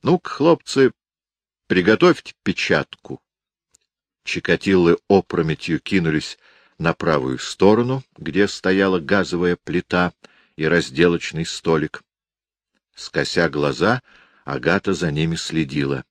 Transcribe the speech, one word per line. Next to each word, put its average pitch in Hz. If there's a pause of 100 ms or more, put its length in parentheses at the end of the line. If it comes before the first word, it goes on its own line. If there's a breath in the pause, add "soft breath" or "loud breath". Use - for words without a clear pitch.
Ну-ка, -
хлопцы, 139 (760)
приготовьте 110 (100)
печатку". - (1040)
Чикатилы 85 (100)
опрометью 82
кинулись 80 (400 soft breath)
на 82
правую 65
сторону, 120 (140)
где 92
стояла 95
газовая 87
плита 90 (440 soft breath)
и 78
разделочный 82
столик. - (880)
Скося 80
глаза, 73 (420 soft breath)
Агата 80
за 82
ними 82
следила. 69